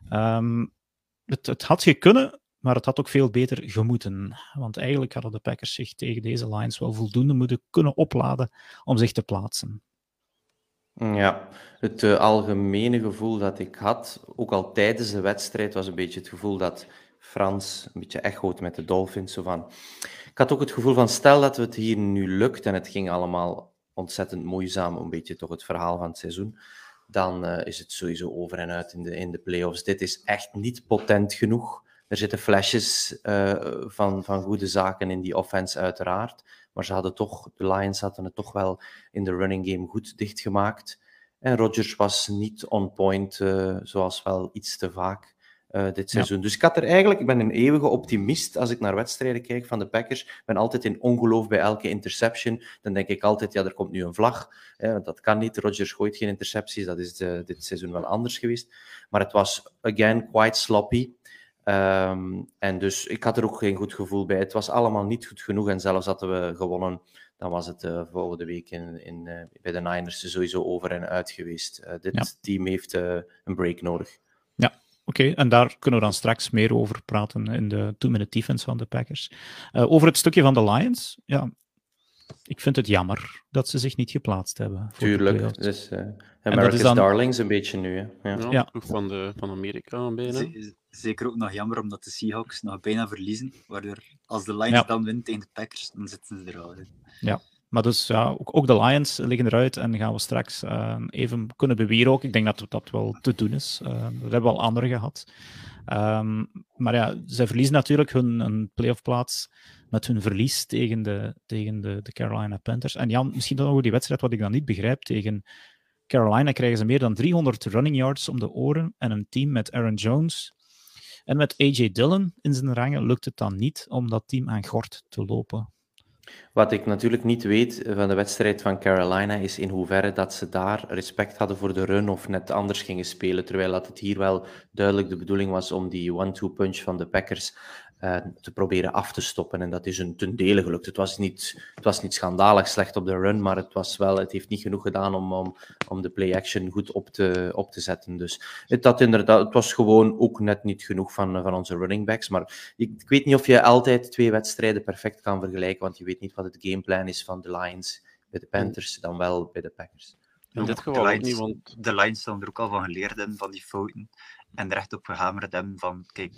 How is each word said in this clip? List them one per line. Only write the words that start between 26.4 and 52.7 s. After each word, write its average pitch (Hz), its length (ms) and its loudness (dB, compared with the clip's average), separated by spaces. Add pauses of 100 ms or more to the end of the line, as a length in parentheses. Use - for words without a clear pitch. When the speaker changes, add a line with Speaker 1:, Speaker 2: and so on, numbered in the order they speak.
Speaker 2:
dan, 92 380 -2
eh, 85 220 -4
is 85 120 -10
het 90 140 -18
sowieso 87 380 -6
over 87 280 -8
en 87 120 -6
uit 87 220 -8
in 87 100 -12
de, 85 140 -8
in 90 140 -6
de 85 80 -8
play-offs. 87 460 -4
Dit 98 160 -2
is - 220 -6
echt - 320 -4
niet 117 320 -6
potent 104 480 2
genoeg, 113 480 -2 (300)
er 101 60 -2
zitten 104 200 -2
flashes, - 840 0
eh, 101 320 2 (320)
van, 98 380 -2
van 98 180 -2
goede 98 240 -2
zaken 95 440 0
in 92 100 -4
die 90 160 -4
offense 92 420 -2
uiteraard, 92 680 -4 (280)
maar - 120 -6
ze - 80 -8
hadden 92 220 -2
toch, - 400 -8
de 95 120 -4
Lions 95 340 0
hadden 95 240 -6
het 92 100 -12
toch - 180 -12
wel 95 280 -4 (300)
in 101 140 -6
de 92 120 -2
running 95 320 -2
game 92 180 -4
goed - 320 -10
dichtgemaakt. 101 800 -4 (400)
En 127 160 2
Rodgers 110 400 2
was 101 320 0
niet 104 380 -6
on 98 260 -2
point, 98 480 0
eh, 95 420 0
zoals 92 400 -2
wel 92 300 -4
iets - 240 -10
te 90 140 -6
vaak, 92 440 -6 (340)
eh, 98 160 -2
dit 95 120 -2
Speaker 1:
Ja. 98 100 -4
Speaker 2:
seizoen. 101 340 0
Dus 104 140 -2
ik - 80 -6
had 165 140 8
er - 80 2
eigenlijk, 190 360 6
ik 120 60 -4
ben 127 140 4
een 110 100 2
eeuwige 143 360 4
optimist 117 720 0
als 120 140 0
ik 117 100 -4
naar 101 140 0
wedstrijden 120 480 -2
kijk 120 240 -6
van 117 120 -4
de 98 100 -4
Packers. 117 340 -2
Ik - 220 -20
ben 110 120 -2
altijd 117 280 0
in 104 160 -2
ongeloof 117 480 4
bij 104 100 2
elke 104 300 2
interception. 110 720 -2 (200)